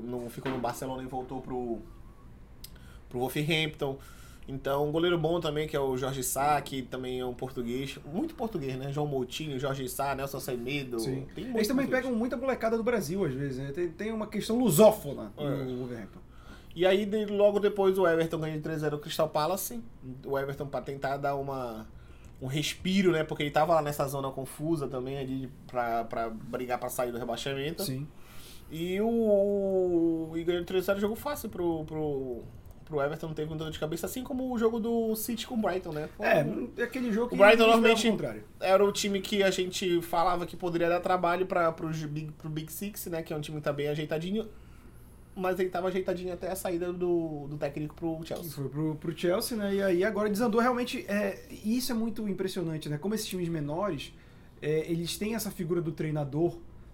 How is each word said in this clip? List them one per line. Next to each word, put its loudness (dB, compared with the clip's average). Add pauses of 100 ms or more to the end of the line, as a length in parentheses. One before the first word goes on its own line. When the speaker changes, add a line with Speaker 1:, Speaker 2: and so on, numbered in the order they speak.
Speaker 1:
não -6
ficou -6
no -4
Barcelona -4
e -8
voltou -8
pro, -4 (1300)
pro -6
Wolverhampton. 0 (500)
Então, 0
um -2
goleiro 2
bom 2
também, -2
que -4
é 2
o 0
Jorge -2
Sá, 2
que -6
também -6
é -2
um -4
português. -4
Muito -4
português, -4
né? -6
João 0
Moutinho, -4
Jorge -2
Sá, -2
Nelson -6
Semedo. -4
Speaker 2:
Sim. -2
Speaker 1:
Tem -8
Speaker 2:
Eles -6
Speaker 1:
muito 2
Speaker 2:
também 2
Speaker 1:
português. 2
Speaker 2:
pegam -2
muita 0
molecada 0
do -2
Brasil, 0
às 0
vezes, -4
né? -6
Tem, -2
tem -6
uma -4
questão -2
lusófona 6
Speaker 1:
É. -6
Speaker 2:
no -2
Wolverhampton. -10 (540)
Speaker 1:
E 2
aí, 6
de, 0
logo 6
depois, 4
o 6
Everton 4
ganha -4
de -4
três -4
a -2
zero 0
o -8
Crystal 0
Palace. -2 (440)
O 0
Everton, -4
pra -4
tentar -4
dar 0
uma, -6 (520)
um -8
respiro, 2
né? 2
Porque -4
ele 0
tava 4
lá 6
nessa -2
zona -4
confusa -2
também, -4
ali, -4 (160)
pra, 0
pra -2
brigar -4
pra -4
sair -2
do -6
rebaixamento. -4
Speaker 2:
Sim. -4 (640)
Speaker 1:
E -2
o, 4
e -2
ganhou 2
de -6
três 2
a 2
zero, 0
jogo 0
fácil -6
pro, -2
pro, -4 (420)
pro 0
Everton, -2
não -6
teve -4
muita -4
dor -4
de -8
cabeça, -2
assim -6
como -4
o 0
jogo 4
do 2
City -4
com -6
o 2
Brighton, 0
né? -4
Foi -2
Speaker 2:
É, 6
Speaker 1:
um -2
Speaker 2:
é 0
aquele -2
jogo 2
que -2
Speaker 1:
O 2
Brighton 12 (100)
Speaker 2:
a 10
gente 10
Speaker 1:
normalmente 8
Speaker 2:
esperava 2
o -10
contrário. -16 (160)
Speaker 1:
era 8
o 6
time 0
que 2
a 6
gente 2
falava 4
que -10
poderia 2
dar 4
trabalho 4
pra, 4
pro -4
G-, -4
Big, -6
pro -10
Big -6
Six, -8
né? -4
Que -8
é -2
um -2
time -6
que -6
tá 2
bem 0
ajeitadinho. -2 (920)
Mas 0
ele 2
tava 0
ajeitadinho -2
até -6
a -4
saída -2
do, 0
do -8
técnico -4
pro -4
Chelsea. -6
Speaker 2:
Que -10
foi -4
pro, -2
pro -4
Chelsea, 2
né? 0
E 2
aí 4
agora 2
desandou 2
realmente. 2
É, -2 (180)
e 2
isso 0
é 0
muito -2
impressionante, -2
né? -2
Como -2
esses -2
times -2
menores, -2 (480)
é, 0
eles -2
têm -2
essa -4
figura 0
do 0
treinador 0 (360)